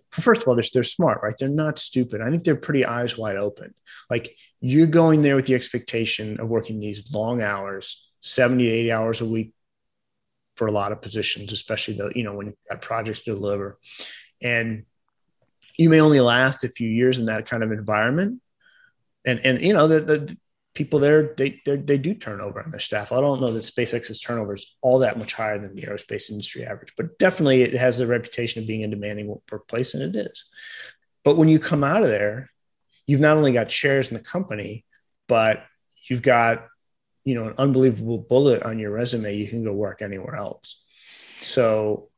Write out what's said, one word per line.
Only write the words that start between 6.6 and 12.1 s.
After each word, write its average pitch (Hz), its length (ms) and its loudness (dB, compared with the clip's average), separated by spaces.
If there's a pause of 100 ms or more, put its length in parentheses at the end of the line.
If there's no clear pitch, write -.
these 104 320 -10
long 113 300 -2
hours, 98 680 -8 (120)
seventy 123 440 2
to 117 60 2
eighty 117 220 0
hours 113 280 -2
a 117 60 -6
week 113 260 -4 (1040)
for 113 100 -2
a 107 60 0
lot 104 200 -2
of 107 100 -14
positions, 107 500 -6
especially 107 420 -6
the, 101 200 -8